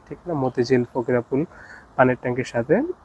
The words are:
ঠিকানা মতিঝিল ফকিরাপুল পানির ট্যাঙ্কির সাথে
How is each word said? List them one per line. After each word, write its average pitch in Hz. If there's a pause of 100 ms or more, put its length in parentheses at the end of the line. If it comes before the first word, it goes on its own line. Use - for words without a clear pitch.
ঠিকানা 165
মতিঝিল 127 (100)
ফকিরাপুল 131 (500)
পানির 127
ট্যাঙ্কির 127
সাথে 131 (240)